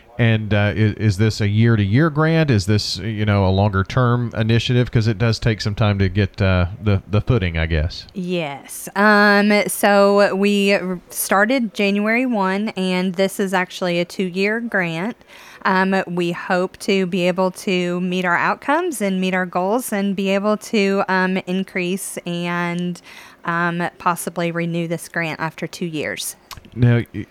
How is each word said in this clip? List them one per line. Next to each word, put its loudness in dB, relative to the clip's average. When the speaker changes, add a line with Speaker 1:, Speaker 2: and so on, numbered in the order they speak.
Speaker 1:
And, 0
uh, 2
i-, 2
is 2
this 0
a 0
year-to-year 2
grant? 2
Is 2
this, 0
you -4
know, 2
a 2
longer-term 2
initiative? 2
'Cause 2
it 0
does 0
take 0
some -4
time 2
to 2
get, 0
uh, 4
the, 0
the 2
footing, 0
I 0
guess. -2
Speaker 2:
Yes. -8
Um, 4
so 4
we 2
r-, -4
started 0
January 0
one, -2
and -2
this 0
is -2
actually -2
a 0
two-year -2
grant. -4
Um, 2
we -2
hope -4
to 0
be 0
able 0
to -2
meet -2
our 2
outcomes -2
and 0
meet 0
our -2
goals -2
and -2
be -2
able 0
to, 0
um, 0
increase -4
and, -4
um, -2
possibly -4
renew -4
this -6
grant -6
after -6
two -8
years. -6
Speaker 1:
Now, 4
y-, -10